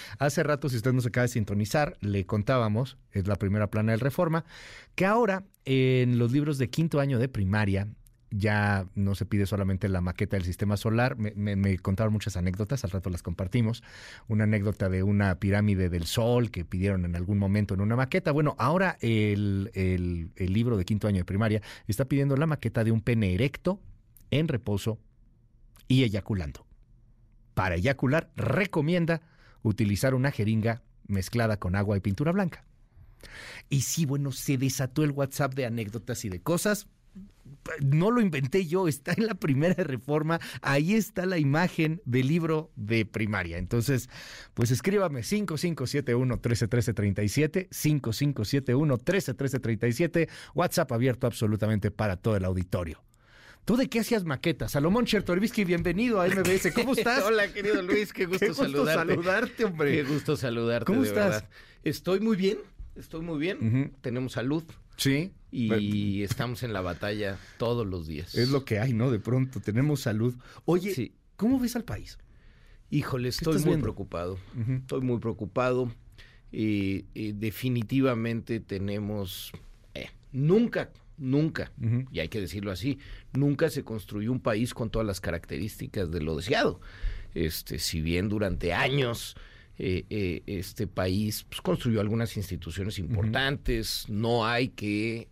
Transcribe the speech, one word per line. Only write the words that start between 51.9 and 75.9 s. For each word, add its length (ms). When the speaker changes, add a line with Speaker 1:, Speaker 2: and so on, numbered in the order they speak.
Speaker 1:
para 240
todo 220
el 80
auditorio. 580
¿Tú 100
de 140
qué 100
hacías 240
maquetas? 480
Salomón 340
Chertorivsky, 600
bienvenido 560
a 60
M 160
B 120
S, 160
¿cómo 220
estás? 300
Speaker 2:
<laughs> 40
Hola, 240
querido 300
Luis, 320
qué 120
gusto 140
Speaker 1:
Qué 80
gusto 160
Speaker 2:
saludarte. 500
Speaker 1:
saludarte, 520
hombre. 260
Speaker 2:
Qué 120
gusto 340
saludarte, 480
Speaker 1:
¿Cómo 160
Speaker 2:
de 80
Speaker 1:
estás? 200
Speaker 2:
verdad. 200
Estoy 380
muy 160
bien, 220
estoy 260
muy 160
bien. 200
Speaker 1:
Ujú. 420
Speaker 2:
Tenemos 320
salud. 320
Speaker 1:
Sí. 380
Speaker 2:
Y 140
Speaker 1:
Bueno. 560
Speaker 2:
estamos 400
en 80
la 80
batalla 580
todos 280
los 220
días. 280
Speaker 1:
Es 160
lo 120
que 160
hay, 140
¿no? 180
De 80
pronto, 400
tenemos 420
salud. 320
Oye, 300
Speaker 2:
Sí. 200
Speaker 1:
¿cómo 240
ves 160
al 80
país? 340
Speaker 2:
Híjole, 340
Speaker 1:
¿Qué 60
Speaker 2:
estoy 220
Speaker 1:
estás 140
Speaker 2:
muy 60
Speaker 1:
viendo? 120
Speaker 2:
preocupado. 540
Speaker 1:
Ujú. 160
Speaker 2:
Estoy 280
muy 180
preocupado. 720